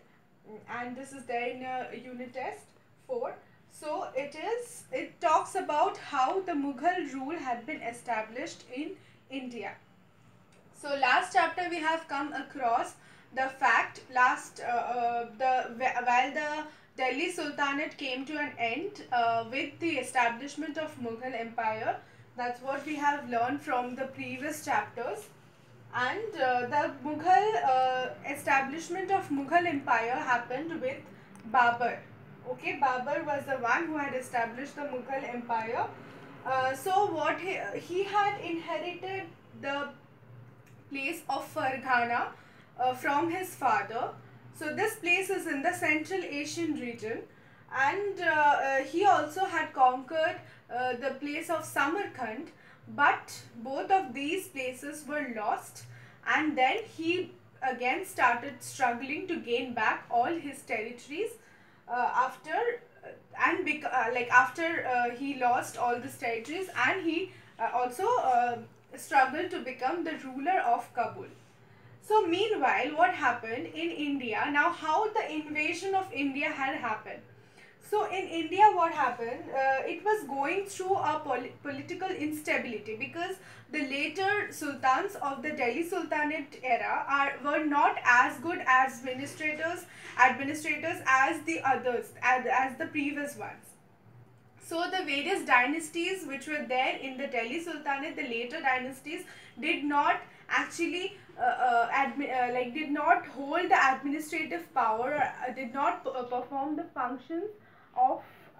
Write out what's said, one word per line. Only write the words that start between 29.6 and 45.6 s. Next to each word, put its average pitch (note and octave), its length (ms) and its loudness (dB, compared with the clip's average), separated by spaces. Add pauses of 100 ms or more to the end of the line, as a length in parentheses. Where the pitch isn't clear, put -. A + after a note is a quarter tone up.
Empire B3 500 2
happened C4 640 -2
with C4 180 -4 (540)
Babur. A#3+ 460 4 (540)
Okay, D#4 280 -6
Babur C#4 460 0
was C#4+ 220 -2
the C4 100 -2
one D#4 300 2
who D#4 100 -4
had C#4 160 -2
established B3 600 -4
the C#4+ 80 -8
Mughal B3+ 440 -6
Empire. A#3+ 600 -2 (580)
Uh, C4 300 2
so F#4+ 320 2
what D#4 320 0
he, E4+ 180 -4 (220)
he F4+ 240 -2
had G4+ 380 0
inherited F4 840 -6 (360)
the C#4 300 -4 (1040)
place C#4 360 -4
of C#4 240 -4
Farghana, C4 760 2 (520)
uh, B3+ 120 4
from D4 380 2
his F#4 240 -4
father. A3 560 0 (460)
So D4+ 200 -6
this G#4+ 200 0
place F4+ 340 2
is F4+ 160 -2
in C#4+ 160 -2